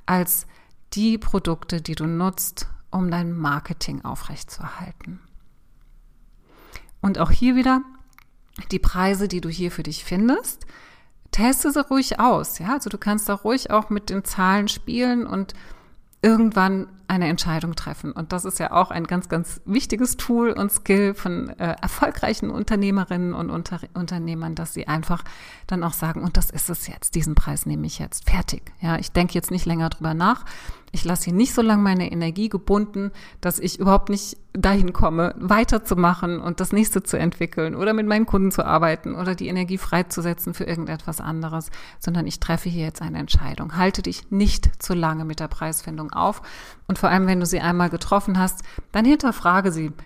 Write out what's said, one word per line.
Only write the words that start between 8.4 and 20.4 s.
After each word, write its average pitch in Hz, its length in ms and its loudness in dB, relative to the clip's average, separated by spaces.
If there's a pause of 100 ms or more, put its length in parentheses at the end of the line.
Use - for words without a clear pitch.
die 185 80 0
Preise, 190 480 2
die 180 140 -4
du 165 80 -6
hier 175 220 -4
für 160 120 -6
dich - 200 -10
findest, 240 600 0 (680)
teste 254 400 4
sie 285 160 0
ruhig 262 320 0
aus. 214 400 2
Ja? 190 140 -4
Also 269 160 -4
du 196 80 -6
kannst 208 320 -2
da 202 40 0
ruhig 220 380 -2
auch 214 180 2
mit 208 200 -4
den 196 140 -4
Zahlen 196 440 2
spielen 240 580 -2
und 190 280 -6 (680)
irgendwann 208 680 4 (240)
eine 180 160 2
Entscheidung 165 480 -2
treffen. - 380 -8
Und 160 180 -8
das 175 140 -4
ist 190 120 -6
ja 165 140 -4
auch 185 180 -2
ein 165 140 -6
ganz, 175 240 -4
ganz 165 380 -6
wichtiges 233 500 -2
Tool 233 360 0